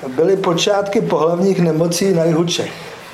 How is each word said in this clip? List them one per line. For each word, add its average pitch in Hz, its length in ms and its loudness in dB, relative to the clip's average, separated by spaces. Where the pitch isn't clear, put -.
byly 160 300 2
počátky 196 640 0
pohlavních 170 580 2
nemocí 170 540 2
na 165 100 2
jihu 165 220 2
Čech. 120 260 -4